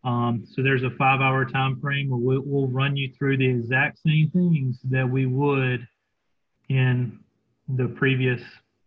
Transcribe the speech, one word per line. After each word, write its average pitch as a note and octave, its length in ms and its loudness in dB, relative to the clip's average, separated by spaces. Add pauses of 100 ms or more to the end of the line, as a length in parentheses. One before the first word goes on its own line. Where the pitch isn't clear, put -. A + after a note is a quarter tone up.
Um, A#2+ 480 -2
so C3+ 120 -4
there's C3 200 2
a B2+ 80 -2
five-hour C3+ 560 2
time C3+ 320 -2
frame C#3 300 -4
where B2+ 100 -2
we'll, C3 260 0
we'll C#3 240 -2
run C#3 280 -2
you C3+ 160 -6
through C3+ 240 0
the C3 100 2
exact B2 600 0
same D#3 240 2
things D#3+ 540 2
that C3 240 0
we C3 180 0
would C3 600 0 (840)
in B2+ 480 2 (500)
the B2+ 200 -2
previous B2+ 520 0 (460)